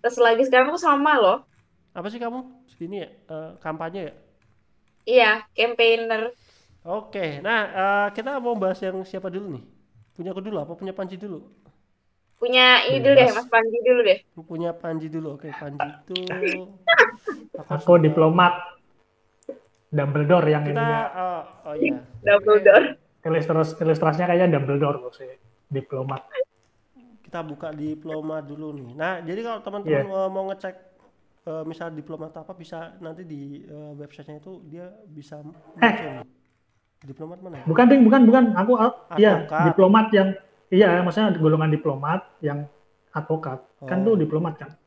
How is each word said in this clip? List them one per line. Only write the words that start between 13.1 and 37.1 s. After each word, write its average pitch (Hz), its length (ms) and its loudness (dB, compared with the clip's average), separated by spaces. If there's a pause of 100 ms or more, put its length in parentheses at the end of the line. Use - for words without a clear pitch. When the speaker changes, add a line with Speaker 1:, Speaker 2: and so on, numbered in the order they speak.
Speaker 1:
deh, 254 100 8
Speaker 3:
Bebas. 220 120 2
Speaker 1:
Mas 240 100 -8
Panji 226 320 0
dulu 247 220 2
deh. 202 180 2 (180)
Speaker 2:
Punya 165 360 -8
Panji 160 340 -8
dulu, 160 260 -10
oke. 147 180 -16
Panji 147 360 -8
itu - 280 -16 (120)
Speaker 1:
<laughs> 185 80 -8 (1200)
Speaker 2:
aku 170 140 -14
Speaker 3:
Aku 180 240 2
Speaker 2:
suka. 170 80 8
Speaker 3:
diplomat. 165 520 4 (1300)
Dumbledore 147 640 2
yang 151 140 2
Speaker 2:
Kita, 147 100 -4
Speaker 3:
ininya. 226 280 -2 (120)
Speaker 2:
oh, 180 280 -6 (220)
oh 151 120 -10
iya. 170 240 -2 (200)
Speaker 1:
Dumbledore. 202 800 6 (180)
Speaker 2:
Oke. - 80 -20
Speaker 3:
Ilustras-, 160 520 -2
ilustrasinya 160 500 0
kayaknya 175 320 2
Dumbledore 139 400 -2
loh 123 120 -14
sih, 127 200 -18 (340)
diplomat. 135 600 -10 (960)
Speaker 2:
Kita - 200 -14
buka 156 300 -12
diploma 156 680 -10
dulu 151 340 -14
nih. 131 200 -16
Nah, 160 260 -6
jadi 175 220 -10
kalau 226 200 -10
teman-teman 196 360 -6
Speaker 3:
Iya. 135 80 -2
Speaker 2:
mau, 190 240 -6
mau 190 180 -8
ngecek, 190 280 -12 (680)
eh, 160 220 -12
misal 165 240 -12
diplomat 156 460 -14
apa, 165 180 -18
bisa 165 460 -18
nanti 165 240 -16
di, 143 400 -16
eh, 151 300 -20
websitenya 147 440 -20
itu 175 260 -20
dia 175 240 -20 (180)
bisa 151 340 -20
Speaker 3:
Eh. 147 40 -20
Speaker 2:
muncul 160 680 -4
nih. 127 140 -18 (800)
Diplomat 160 340 -18